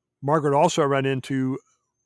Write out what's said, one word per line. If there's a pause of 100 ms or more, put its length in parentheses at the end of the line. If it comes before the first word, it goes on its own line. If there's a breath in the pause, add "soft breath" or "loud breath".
(220)
Margaret
also
ran
into (480)